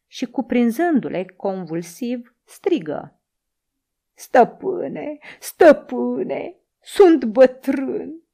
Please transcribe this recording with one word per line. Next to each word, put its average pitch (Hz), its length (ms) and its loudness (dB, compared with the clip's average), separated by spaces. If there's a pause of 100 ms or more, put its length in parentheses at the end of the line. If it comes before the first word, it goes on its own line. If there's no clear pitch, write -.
și, - 200 -10
cuprinzându-le 240 960 -2 (120)
convulsiv, 190 1000 -8 (100)
strigă: 165 760 -6 (920)
„Stăpâne, - 1040 -2 (220)
stăpâne, 247 1120 0 (260)
sunt 330 440 4
bătrân, 262 1000 0 (120)